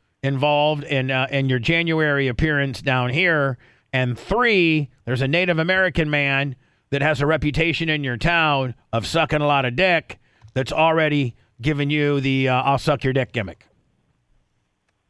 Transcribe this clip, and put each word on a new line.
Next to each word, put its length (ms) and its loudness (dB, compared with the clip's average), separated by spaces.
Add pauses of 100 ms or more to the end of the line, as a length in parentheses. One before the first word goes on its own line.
(220)
involved 640 0
in, 260 -2
uh, 200 0
in 180 0
your 120 2
January 680 0
appearance 540 -2
down 260 0
here, 480 0 (340)
and 280 -2
three, 720 2 (160)
there's 160 -2
a 60 0
Native 300 0
American 520 0
man 460 -2 (340)
that 100 -2
has 220 0
a 40 0
reputation 600 0
in 160 -2
your 140 -4
town 560 0 (180)
of 140 -2
sucking 340 0
a 60 0
lot 180 2
of 120 -4
dick 420 0 (340)
that's 200 -4
already 640 2 (280)
given 260 0
you 320 0
the, 300 0
uh, 120 2
"I'll 140 2
suck 260 -2
your 120 0
dick" 180 -2
gimmick. 320 -8 (1500)